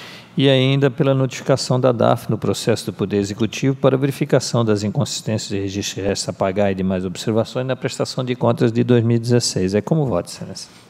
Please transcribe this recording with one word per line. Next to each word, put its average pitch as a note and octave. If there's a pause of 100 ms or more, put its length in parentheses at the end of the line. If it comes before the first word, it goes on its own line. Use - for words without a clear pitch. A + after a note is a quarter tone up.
(380)
e C3+
ainda C3+
pela C3+
notificação C3
da B2+
daf A#2+
no A2
processo G2+
do G2
Poder G2+
Executivo G#2
para C3
verificação C3+
das G#2
inconsistências G#2+
de G2+
registro G2
de F#2
restos G2
a G2
pagar G2
e F#2+
demais F#2
observações A2
na C3
prestação -
de B2
contas A#2+
de A#2
dois A#2+
mil A#2
e -
dezesseis. A2+
É G#2
como D#3
voto, F2+
excelência. - (200)